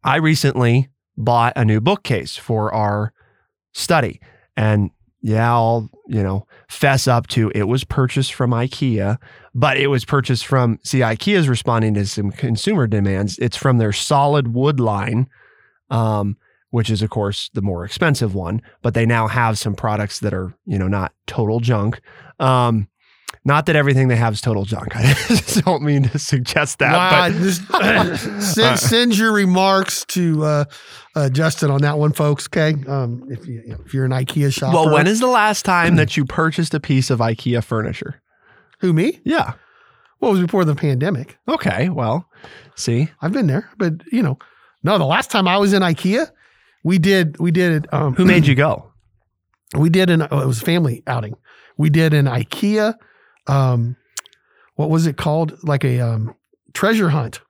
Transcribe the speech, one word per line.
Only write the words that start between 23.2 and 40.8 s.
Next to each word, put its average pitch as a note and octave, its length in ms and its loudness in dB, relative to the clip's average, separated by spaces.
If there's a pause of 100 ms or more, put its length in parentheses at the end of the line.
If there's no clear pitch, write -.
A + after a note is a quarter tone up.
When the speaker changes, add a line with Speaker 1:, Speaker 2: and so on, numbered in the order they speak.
Speaker 1:
not C#3+ 240 2
that E3 100 2
everything C3+ 320 4
they A#2+ 80 2
have A2+ 160 2
is G#2 80 -6
total G#2 240 -2
junk. G#2+ 260 -8
<laughs> - 40 -12
I A2+ 80 -2 (240)
just - 360 0
don't E3 180 0
mean C#3+ 280 2
to D3 100 -4
suggest - 600 -2
that, B2+ 140 2
Speaker 2:
Wow, F3 360 2
Speaker 1:
but E3 120 -2
Speaker 2:
just, F#3 260 0
<clears throat> G3+ 880 0
send, A3 180 4
Speaker 1:
Uh, - 40 2
Speaker 2:
send A#3 400 2
your A3 140 4
remarks F#3+ 800 2
to, E3 340 0
uh, D3 220 0 (500)
uh, C#3+ 140 0
Justin D3+ 420 0
on C#3 100 2
that D3 160 0
one, D3+ 140 2
folks. D3 360 0
Okay, D#3 280 0 (120)
um, C3 420 -4
if B2 180 -12
you, A2+ 180 -12
you A#2+ 80 -16
know, - 120 -12
if - 80 -14
you're C3 120 0
an B2+ 60 0
ikea C3 420 0
shopper. C#3 220 0
Speaker 1:
Well, D#3 180 4
when D3+ 140 4
is A3 140 0
the B3+ 60 2
last G#3+ 360 2
time F3 320 2
that D3+ 220 2
you C#3+ 80 0
purchased D#3+ 480 -2
a D#3 60 -2
piece C3 300 0
of A#2 100 0
ikea A#2 440 -2
furniture? - 580 -6 (580)
Speaker 2:
Who, F#3 140 0
me? G3 300 0
Speaker 1:
Yeah. D4 300 -2 (640)
Speaker 2:
Well, A#3 120 2
it - 40 4
was F3+ 60 2
before F3+ 240 0
the D3+ 100 0
pandemic. C#3+ 600 -2 (100)